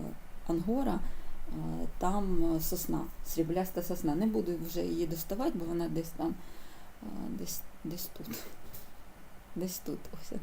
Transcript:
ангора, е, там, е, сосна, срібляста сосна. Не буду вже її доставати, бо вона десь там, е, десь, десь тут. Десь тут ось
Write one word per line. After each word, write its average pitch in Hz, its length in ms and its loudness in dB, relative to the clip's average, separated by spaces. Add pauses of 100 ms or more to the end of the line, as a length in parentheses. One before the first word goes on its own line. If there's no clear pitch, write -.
(460)
ангора, 196 520 2
е, - 880 2 (120)
там, 180 580 6
е, 160 40 4
сосна, 160 400 2 (260)
срібляста 175 560 2
сосна. 170 320 2
Не 196 120 4
буду 208 260 2 (140)
вже 175 180 0
її 170 220 0
доставати, 196 520 0
бо 170 60 0
вона 170 240 0
десь 160 200 0
там, 165 260 0 (680)
е, 220 40 -8 (320)
десь, - 220 -4 (240)
десь 165 220 -4 (120)
тут. 147 80 -8 (1300)
Десь 180 220 -2
тут - 200 -4 (140)
ось - 200 -4 (100)